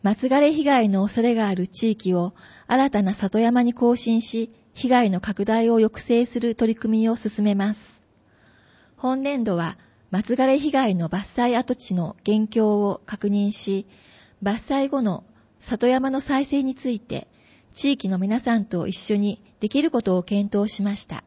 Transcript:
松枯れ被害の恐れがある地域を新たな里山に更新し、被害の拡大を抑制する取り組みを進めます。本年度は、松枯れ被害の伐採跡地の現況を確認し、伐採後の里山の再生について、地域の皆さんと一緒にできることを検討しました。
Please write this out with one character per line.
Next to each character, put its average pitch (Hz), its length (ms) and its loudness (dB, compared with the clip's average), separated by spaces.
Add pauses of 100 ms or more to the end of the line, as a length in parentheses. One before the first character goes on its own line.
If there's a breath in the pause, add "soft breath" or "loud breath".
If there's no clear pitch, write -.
松 214 240 0
枯 262 140 4
れ 294 120 4
被 302 100 -2
害 254 260 4
の 196 140 2
恐 208 180 -2
れ 240 120 2
が 226 140 0
あ 196 80 0
る 185 120 -2
地 226 240 -2
域 185 220 -2
を 175 200 -2 (340 loud breath)
新 262 220 2
た 214 120 0
な 190 120 0
里 202 260 -2
山 240 240 4
に 240 100 0
更 240 220 2
新 233 260 0
し、 226 300 -6 (220 soft breath)
被 - 160 -4
害 247 200 4
の 185 120 -2
拡 202 240 -4
大 226 240 2
を 233 60 4
抑 220 240 2
制 240 260 2
す 240 140 -6
る 226 160 -2
取 226 180 2
り 220 60 -6
組 220 200 0
み 220 100 2
を 233 60 0
進 208 280 -6
め 208 120 2
ま 202 180 -2
す。 - 300 -16 (920 soft breath)
本 262 260 -2
年 277 200 -2
度 208 120 0
は、 165 220 -4 (340 soft breath)
松 214 240 0
枯 254 100 2
れ 269 140 4
被 285 120 -2
害 262 240 2
の 165 140 -2
伐 240 400 -2
採 240 80 0
跡 247 180 -2
地 - 200 -6
の 170 260 -4
現 214 280 0
況 220 160 2
を 208 400 0
確 202 240 -6
認 202 220 0
し、 196 360 -6 (560 soft breath)
伐 233 420 -2
採 277 40 -4
後 277 120 -2
の 202 220 -2 (360 soft breath)
里 240 280 -2
山 254 220 2
の 269 120 -2
再 277 240 0
生 277 180 -2
に 262 120 -4
つ 262 140 -6
い 226 100 -2
て、 - 280 -10 (440 soft breath)
地 277 220 0
域 269 160 -4
の 185 100 -2
皆 208 200 0
さ 233 180 0
ん 208 80 0
と 175 220 -4
一 190 60 -4
緒 - 220 -4
に 202 260 -2 (180 soft breath)
で 214 100 -4
き 277 120 0
る 320 80 2
こ 247 120 -2
と 185 160 0
を 175 60 -2
検 202 320 -2
討 208 160 0
し - 120 -6
ま 202 120 -4
し - 100 -14
た。 - 220 -12